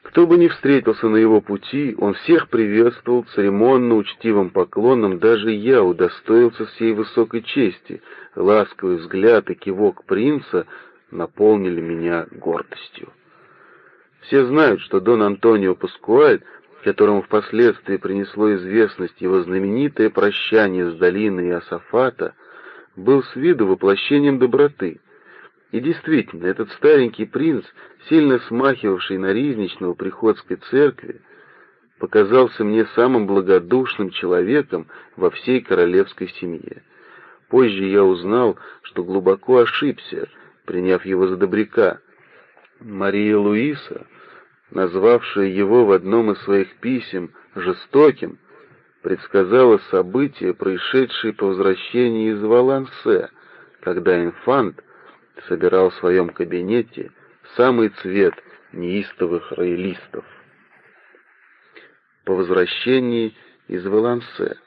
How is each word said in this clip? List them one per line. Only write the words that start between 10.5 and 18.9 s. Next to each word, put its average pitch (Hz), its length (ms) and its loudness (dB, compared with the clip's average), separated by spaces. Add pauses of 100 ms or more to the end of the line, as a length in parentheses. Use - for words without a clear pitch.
наполнили 92 680 0
меня 82 520 -6
гордостью. - 840 -12 (1080)
Все 135 260 2
знают, 135 340 2
что - 180 -2
Дон 110 220 2
Антонио 101 540 2
Паскуаль, 117 640 2 (420)
которому 104 380 2
впоследствии 107 760 0
принесло 101 580 -2
известность 92 680 -2